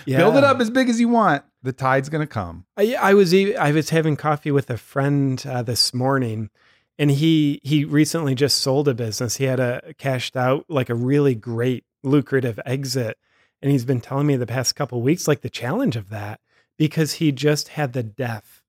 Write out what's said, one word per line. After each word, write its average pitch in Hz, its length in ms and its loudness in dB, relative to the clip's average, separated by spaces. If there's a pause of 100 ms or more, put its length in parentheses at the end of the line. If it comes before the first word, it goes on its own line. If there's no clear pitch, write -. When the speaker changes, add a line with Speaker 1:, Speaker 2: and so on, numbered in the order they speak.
Speaker 1:
build 175 320 4
it 277 80 8
Speaker 2:
Yeah. 277 60 6
Speaker 1:
up 262 100 2
as 226 100 2
big 254 200 2
as 233 100 0
you 233 80 4
want. 202 340 2 (200)
The 127 100 -6
tide's 135 380 0
gonna 151 160 -4
come. 87 400 -10 (100)
Speaker 2:
I, 214 240 0
I 196 140 4
was 190 200 6
e-, 196 220 4
I 147 160 2
was 156 180 0
having 160 260 2
coffee 151 340 -2
with 139 200 0
a 117 80 -4
friend, 139 680 -2
uh, 127 160 -4
this 113 300 -2
morning, 123 580 -2 (500)
and 147 100 4
he, 147 520 2
he 143 220 0
recently 151 500 0
just 131 240 0
sold 143 300 0
a 131 60 0
business. 113 420 -4
He 135 80 -2
had 131 160 0
a 127 380 -4
cashed 131 380 -4
out, 131 320 0
like, 135 200 -2
a 120 60 -2
really 135 400 2
great 117 500 -4 (180)
lucrative 131 640 0
exit. 131 540 -4 (420)
And 139 120 0
he's 127 120 2
been 127 160 0
telling 139 280 -2
me 139 80 2
the 120 100 -4
past 120 300 -4
couple 123 260 -4
weeks, 139 240 0
like, 151 140 0
the 123 100 -10
challenge 156 460 -2
of 98 140 -10
that, 104 280 -10 (380)
because 156 380 -2
he 156 180 0
just 147 380 -2
had 143 220 -4
the 123 120 -6
death 113 640 -12